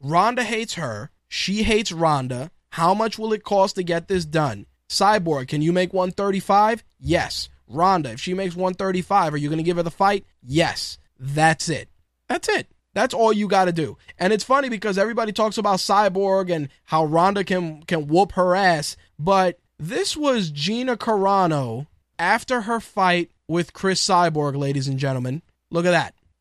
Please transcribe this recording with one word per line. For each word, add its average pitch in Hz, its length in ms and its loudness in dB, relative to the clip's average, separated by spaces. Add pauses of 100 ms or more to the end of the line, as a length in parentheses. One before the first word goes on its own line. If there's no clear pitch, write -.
Ronda 202 420 2
hates 220 300 -4
her. 120 360 -8 (180)
She 208 340 -2
hates 214 300 0
Ronda. 139 580 -2 (200)
How 165 220 2
much 214 260 0
will 220 140 -4
it 214 120 -4
cost 190 320 2
to 190 60 -2
get 170 260 -4
this 185 160 -2
done? 147 420 -2 (220)
Cyborg, 170 600 2
can 151 140 -2
you 165 100 2
make 180 200 0
one 185 180 0
thirty-five? 202 720 0 (160)
Yes. 143 500 -2 (180)
Ronda, 165 460 0
if 117 80 -14
she 180 140 -6
makes 185 220 -6
one 185 180 -2
thirty-five, 185 580 0
are 151 40 -4
you 147 120 -4
gonna 160 140 -2
give 170 140 0
her 170 60 0
the 165 80 -6
fight? 196 340 0 (180)
Yes. 135 560 -2 (200)
That's 151 500 0
it. 151 200 -6 (400)
That's 359 200 -4
it. 415 200 -2 (240)
That's 233 220 0
all 226 180 4
you 208 160 0
gotta 185 240 4
do. 156 240 -4 (220)
And 185 140 0
it's 214 120 0
funny 269 240 2
because 208 300 -2
everybody 226 340 0
talks 214 240 -2
about 202 220 0
Cyborg 196 760 2
and 147 140 -4 (160)
how 160 220 2
Ronda 185 380 2
can, 165 400 -4
can 151 240 -4
whoop 175 240 4
her 180 220 2
ass, 180 420 2 (220)
but 185 400 2 (200)
this 294 380 -4
was 254 340 0
Gina 220 460 -2
Carano 175 880 0 (320)
after 220 440 0
her 226 180 -2
fight 175 500 0 (180)
with 165 240 -2
Chris 190 320 -2
Cyborg, 156 520 2
ladies 139 320 -2
and 135 100 -4
gentlemen. 131 440 -4 (280)
Look 170 160 -2
at 180 60 4
that. 156 220 0 (260)